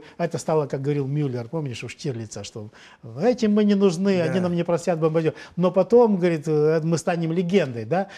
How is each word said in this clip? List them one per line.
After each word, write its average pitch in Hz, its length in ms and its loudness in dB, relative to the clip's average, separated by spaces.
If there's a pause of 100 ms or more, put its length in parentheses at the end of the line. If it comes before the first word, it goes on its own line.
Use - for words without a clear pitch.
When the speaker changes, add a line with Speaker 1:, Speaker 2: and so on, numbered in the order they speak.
(180)
Speaker 1:
это 165 200 -4
стало, 156 300 0
как 139 140 -4
говорил 143 240 -2
Мюллер, 131 440 -4
помнишь, 143 340 -8
у 120 60 -10
Штирлица, 113 560 -10
что 110 240 -14 (520)
«этим 233 340 2
мы 214 100 4
не 208 100 4
нужны, 196 460 2
они 165 140 0
Speaker 2:
Да. 185 80 2
Speaker 1:
нам 175 120 0
не 170 80 0
простят 170 380 -2
бомбардёр». 160 320 0 (240)
Но 175 140 2
потом, 208 440 4
говорит, 170 320 0
э, 156 340 2
мы 165 160 0
станем 170 360 -2
легендой, 170 500 0
да, 170 240 -2 (100)